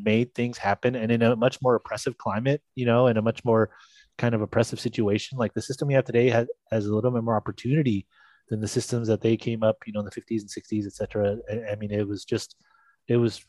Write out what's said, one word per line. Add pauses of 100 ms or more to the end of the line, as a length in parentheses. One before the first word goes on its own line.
made
things
happen
and
in
a
much
more
oppressive
climate, (120)
you
know,
in
a
much
more (480)
kind
of
oppressive
situation,
like,
the
system
we
have
today
has, (240)
has
a
little
bit
more
opportunity (420)
than
the
systems
that
they
came
up,
you
know,
in
the
fifties
and
sixties,
et
cetera. (120)
I,
I
mean,
it
was
just, (520)
it
was